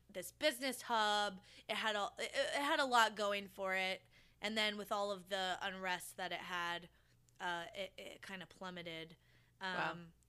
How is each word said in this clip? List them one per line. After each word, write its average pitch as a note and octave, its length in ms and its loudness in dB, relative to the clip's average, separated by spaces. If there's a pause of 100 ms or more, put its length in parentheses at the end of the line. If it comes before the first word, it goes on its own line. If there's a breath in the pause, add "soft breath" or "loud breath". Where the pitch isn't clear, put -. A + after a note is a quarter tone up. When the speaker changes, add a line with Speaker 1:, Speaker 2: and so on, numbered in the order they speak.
(120)
Speaker 1:
this F3+ 200 -8
business C4 500 0
hub, G#3 580 2 (260 loud breath)
it A3 100 -2
had G#3+ 200 2
a, G3+ 140 0 (100)
it, A3 100 -2 (240)
it C#4+ 80 0
had D4+ 160 4
a C#4+ 60 6
lot A3+ 320 6
going G3+ 320 0
for F#3+ 260 -2
it. F#3+ 280 2 (400 soft breath)
And A3 140 -2
then G#3+ 200 2
with G3+ 160 -4
all G3+ 180 2
of F#3 200 -6
the F#3 320 0
unrest F#3 560 -4
that F3+ 120 -2
it E3+ 80 -4
had, F3 500 -2 (520 soft breath)
uh, F3 240 -2 (100)
it, F#3+ 240 -6
it - 240 -12
kinda F#3 240 -10
plummeted. E3+ 720 -10 (440 soft breath)
Um, F#3 140 -2
Speaker 2:
Wow. D#3+ 220 0 (320)